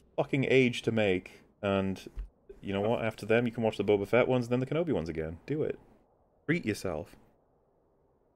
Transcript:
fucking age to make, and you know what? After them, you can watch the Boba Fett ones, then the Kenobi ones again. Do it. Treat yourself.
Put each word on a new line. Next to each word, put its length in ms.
fucking 320
age 320
to 100
make, 480
and 360
you 120
know 80
what? 240
After 200
them, 200
you 80
can 100
watch 140
the 80
Boba 200
Fett 220
ones, 220
then 100
the 60
Kenobi 260
ones 160
again. 380
Do 180
it. 160
Treat 200
yourself. 500